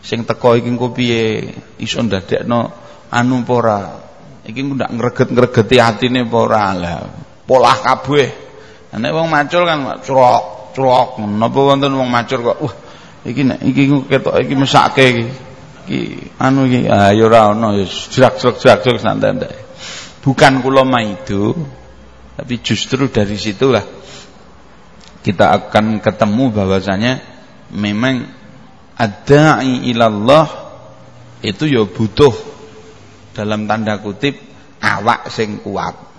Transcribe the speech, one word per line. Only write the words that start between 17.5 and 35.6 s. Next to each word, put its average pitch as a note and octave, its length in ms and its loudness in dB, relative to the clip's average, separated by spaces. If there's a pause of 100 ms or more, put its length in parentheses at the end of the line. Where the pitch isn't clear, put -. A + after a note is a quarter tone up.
ana G#2+ 240 -2
ya F#2+ 80 -4
jrak-jrak-jrak B2 1120 2
santai-santai. G#2+ 580 -2 (640)
Bukan C3+ 420 4
kula C3+ 220 4
maido, A2 720 -2 (840)
Tapi - 240 -8
justru B2+ 480 -2
dari G#2 240 -2
situlah G#2+ 480 0 (1400)
kita F#2 320 2
akan G#2+ 400 0
ketemu A2 560 0
bahwasanya G2 640 -2 (560)
memang G#2+ 560 -4 (640)
ad-da'i B2+ 960 2
ilallah A#2 560 4 (960)
itu G#2+ 240 -4
ya B2 160 2
butuh, A2 480 2 (1040)
dalam G#2+ 320 -4
tanda G#2+ 320 -2
kutip, G#2 400 -6 (400)
awak A2 480 -2
sing G#2 320 -6
kuat. F#2 400 -8 (200)